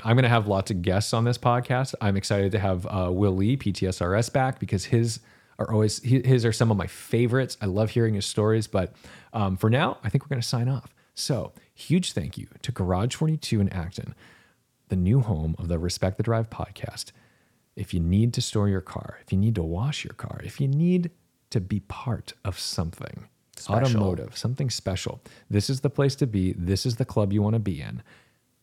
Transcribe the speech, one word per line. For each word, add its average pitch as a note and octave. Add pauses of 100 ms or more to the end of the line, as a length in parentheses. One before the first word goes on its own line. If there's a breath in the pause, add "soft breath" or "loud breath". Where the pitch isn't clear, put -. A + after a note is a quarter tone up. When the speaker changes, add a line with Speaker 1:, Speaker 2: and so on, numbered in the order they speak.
Speaker 1:
I'm A2+
gonna B2
have A#2
lots G2
of F2+
guests F#2
on A#2
this A#2+
podcast. B2
I'm G2+
excited G2
to G#2
have, F#2+
uh, F#2
Will F#2+
Lee, G#2+
P G2+
T F#2+
S F#2
R F2+
S, A#2
back C3
because F#2
his A#2 (400 soft breath)
are -
always, G#2+
hi-, B2+
his B2
are A2
some A2+
of G2+
my D#2+
favorites. A#2+
I G#2+
love G#2
hearing A2+
his G2
stories. A2
But, F#2 (400 loud breath)
um, G2
for A2
now, D3+
I A#2
think C#3
we're -
gonna B2
sign B2
off. C3 (200 soft breath)
So, - (220 loud breath)
huge -
thank -
you - (140)
to -
Garage F#2
forty-two D#3
in G2
Acton, - (760 soft breath)
the F#2+
new F#2+
home D#2+
of F2+
the E2+
Respect F2+
the A2
Drive A2+
podcast. - (640 soft breath)
If -
you F2+
need G2+
to B2
store G#2
your F#2+
car, -
if -
you F#2+
need G#2+
to F#2
wash F#2
your -
car, -
if -
you C#3
need E3+ (400)
to G#2+
be F#2+
part - (100)
of F#2+
something - (280)
Speaker 2:
Special. - (240)
Speaker 1:
automotive, F#2+
something B2+
special, - (260 loud breath)
this G#2
is C3
the C#3
place C#3
to D3
be. F#2+
This F#2+
is A#2
the -
club G#2
you G#2
wanna A2
be F#2+
in. - (600 soft breath)